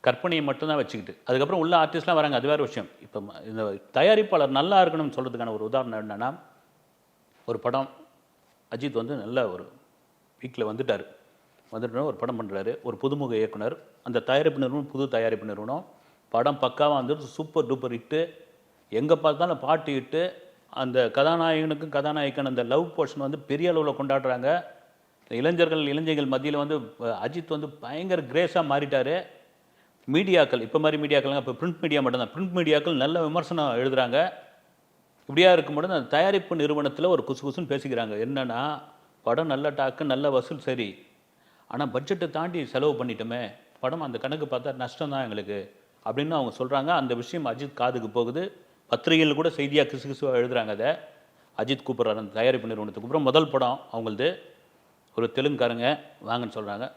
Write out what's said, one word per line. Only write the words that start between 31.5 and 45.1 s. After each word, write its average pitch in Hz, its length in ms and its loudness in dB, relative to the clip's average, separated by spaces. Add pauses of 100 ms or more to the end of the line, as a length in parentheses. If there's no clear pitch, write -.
பிரிண்ட் 170 280 -4
மீடியா 147 200 2
மட்டும்தான், 127 360 0
பிரிண்ட் 180 200 -4
மீடியாக்கள் 156 360 4
நல்ல 156 300 2
விமர்சனம் 156 540 0
எழுதுறாங்க. 131 560 2 (880)
இப்படியா 175 320 6
இருக்கும்போது 156 400 2
அந்த 139 140 -2
தயாரிப்பு 180 500 2
நிறுவனத்துல 147 500 2
ஒரு 170 220 4
குசு 131 160 -4
குசுன்னு 143 260 -4
பேசிக்கிறாங்க. 117 440 -2
என்னன்னா, 131 680 -4 (400)
"படம் 127 240 2
நல்ல 143 240 0
டாக்கு, 139 320 -2
நல்ல 143 280 2
வசூல் 135 280 0
சரி, 120 480 -6 (640)
ஆனா 143 160 -4
பட்ஜெட்டை 143 460 -4
தாண்டி 165 360 -4
செலவு 131 380 0
பண்ணிட்டோமே, 113 460 -6 (300)
படம் 151 200 -2
அந்த 127 180 -6
கணக்கு 147 280 -4
பார்த்தா 131 280 -4
நஷ்டம் 131 360 -6